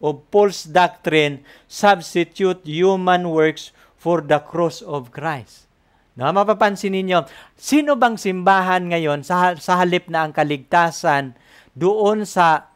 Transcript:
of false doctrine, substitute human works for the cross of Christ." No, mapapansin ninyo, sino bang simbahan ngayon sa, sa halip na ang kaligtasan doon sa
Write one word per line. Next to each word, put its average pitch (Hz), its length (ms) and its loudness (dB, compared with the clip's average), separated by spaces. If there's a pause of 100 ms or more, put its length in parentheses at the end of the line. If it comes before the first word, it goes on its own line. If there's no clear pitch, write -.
of 147 300 -4
false 208 340 2
doctrine, 156 800 0 (240)
substitute 185 1000 -2
human 180 600 0
works 156 400 0 (240)
for 165 320 -4
the 147 160 0
cross 165 400 -4
of 143 320 -12
Christ." 143 560 -12 (440)
No, 127 160 -4
mapapansin 202 640 0
ninyo, 185 320 0 (320)
sino 294 400 0
bang 233 240 0
simbahan 185 640 0
ngayon 160 400 -2
sa, 180 320 0
sa 180 240 0
halip 175 320 -2
na 160 80 0
ang 156 80 -2
kaligtasan 147 1040 0 (400)
doon 208 560 0
sa 165 460 2